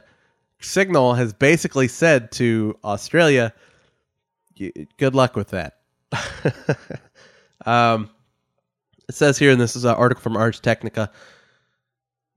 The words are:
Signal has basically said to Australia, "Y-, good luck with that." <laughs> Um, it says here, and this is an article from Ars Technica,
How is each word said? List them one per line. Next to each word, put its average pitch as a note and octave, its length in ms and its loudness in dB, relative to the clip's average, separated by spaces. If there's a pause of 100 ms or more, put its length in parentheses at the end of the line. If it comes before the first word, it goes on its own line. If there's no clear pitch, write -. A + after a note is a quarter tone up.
(600)
Signal D#3 540 2
has A#2+ 180 -2
basically C#3 560 0
said C#3 440 0
to A2 520 -2
Australia, A#2+ 680 0 (1040)
"Y-, F#2+ 140 -10 (240)
good C3+ 180 -2
luck B2+ 220 0
with G2+ 140 -6
that." E2+ 280 -10 (340)
<laughs> - 760 -8 (760)
Um, A#2 460 0 (960)
it - 60 -14
says D3 240 2
here, C#3+ 140 6
and B2 80 4
this A#2+ 160 -2
is B2 80 -6
an A#2+ 100 2
article B2 260 2
from A2 160 -6
Ars A2 220 -2
Technica, A2 540 -4 (1200)